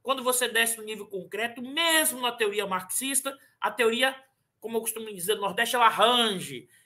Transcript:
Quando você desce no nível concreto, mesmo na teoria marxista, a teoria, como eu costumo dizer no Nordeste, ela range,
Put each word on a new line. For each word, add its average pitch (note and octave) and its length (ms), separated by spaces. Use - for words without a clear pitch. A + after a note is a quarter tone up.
Quando C4 180
você A#3+ 280
desce A3+ 260
no G#3+ 80
nível G#3+ 240
concreto, G#3 540
mesmo D#4 580
na C#4+ 140
teoria G3+ 340
marxista, C4 720
a G#3+ 100
teoria, A#3+ 420
como A3+ 160
eu A3 60
costumo A3+ 240
dizer G3+ 300
no G3+ 80
Nordeste, A3+ 340
ela A#3 100
range, G3+ 800